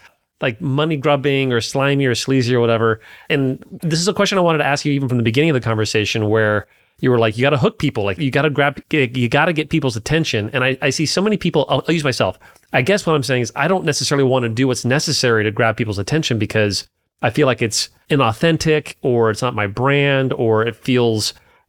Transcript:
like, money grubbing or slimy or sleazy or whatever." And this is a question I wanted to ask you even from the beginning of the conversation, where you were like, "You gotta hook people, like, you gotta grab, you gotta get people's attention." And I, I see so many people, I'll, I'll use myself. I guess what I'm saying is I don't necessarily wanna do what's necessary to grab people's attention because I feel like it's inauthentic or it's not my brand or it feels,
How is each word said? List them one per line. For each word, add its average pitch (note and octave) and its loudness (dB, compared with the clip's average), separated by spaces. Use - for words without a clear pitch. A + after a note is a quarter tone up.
like, B2+ -4
money D3+ -2
grubbing C3+ 0
or A#2 2
slimy C#3 0
or A#2 2
sleazy B2+ 0
or A#2+ 4
whatever." A2+ 2
And C3+ -2
this D#3+ -2
is F3+ -2
a G3+ 2
question G3+ 0
I F#3 2
wanted E3 4
to D3 0
ask C#3+ -2
you D3 0
even C#3 0
from B2 0
the A#2 0
beginning B2+ 2
of D3 2
the B2 0
conversation, A2 0
where G#2+ 2
you B2+ 0
were B2 4
like, A2+ 2
"You A#2+ -2
gotta C#3+ 2
hook F3+ 0
people, A#2+ -2
like, G2 -2
you C#3 -2
gotta C#3+ -2
grab, C#3+ -2
you B2 0
gotta D3+ 2
get D3+ -4
people's C3+ -2
attention." A#2+ -2
And B2+ 0
I, C3 0
I C#3+ 0
see D3 -2
so F3+ -2
many G#3 0
people, D#3+ 0
I'll, C3+ -2
I'll D#3+ 0
use D#3+ -2
myself. A2+ -2
I C#3 2
guess F#3+ 0
what E3 0
I'm C#3+ 0
saying B2 -2
is A2 -6
I C#3+ -2
don't F#3 -2
necessarily C#3 0
wanna B2 2
do B2 0
what's B2+ -2
necessary B2 0
to G#2+ 0
grab A2+ 0
people's G#2+ -4
attention B2+ -2
because G#2 -2
I C3 0
feel C#3 0
like A#2+ 0
it's - -4
inauthentic D3+ 0
or A#2+ 2
it's G#2 -4
not B2 -2
my G#2+ 0
brand C3+ 2
or A2+ 2
it A#2 -6
feels, A#2 0